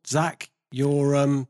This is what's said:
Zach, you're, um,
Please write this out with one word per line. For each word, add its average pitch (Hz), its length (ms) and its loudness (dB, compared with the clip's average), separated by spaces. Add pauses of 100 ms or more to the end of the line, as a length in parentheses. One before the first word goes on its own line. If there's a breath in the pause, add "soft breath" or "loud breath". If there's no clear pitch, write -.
Zach, 156 440 -4 (240)
you're, 143 420 0
um, 139 340 0